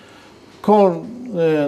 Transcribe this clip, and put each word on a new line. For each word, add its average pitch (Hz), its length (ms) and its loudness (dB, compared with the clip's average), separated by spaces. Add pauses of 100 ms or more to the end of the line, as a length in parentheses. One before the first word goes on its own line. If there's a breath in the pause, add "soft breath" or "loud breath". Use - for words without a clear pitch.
(640 loud breath)
Ka, 208 140 4 (560)
e, 165 140 0 (200)